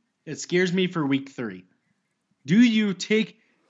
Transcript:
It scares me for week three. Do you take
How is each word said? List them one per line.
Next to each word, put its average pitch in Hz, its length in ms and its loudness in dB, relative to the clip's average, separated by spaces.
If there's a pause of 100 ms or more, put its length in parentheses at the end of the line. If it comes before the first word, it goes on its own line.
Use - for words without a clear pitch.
(260)
It 151 120 -12
scares 180 320 -2
me 185 160 0
for 170 200 -2
week 139 240 -2
three. 98 340 -10 (800)
Do 180 160 4
you 220 320 4
take 214 460 -2 (320)